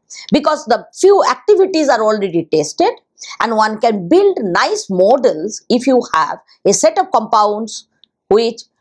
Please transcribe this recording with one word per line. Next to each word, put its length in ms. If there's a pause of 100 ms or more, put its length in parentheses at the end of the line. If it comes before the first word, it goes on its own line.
(340)
because 320
the 280
few 360
activities 580
are 140
already 420 (100)
tested 380 (480)
and 160
one 240
can 300
build 320
nice 480
models 800
if 180
you 140 (120)
have 260 (260)
a 80
set 240
of 140
compounds 760 (400)
which 360 (180)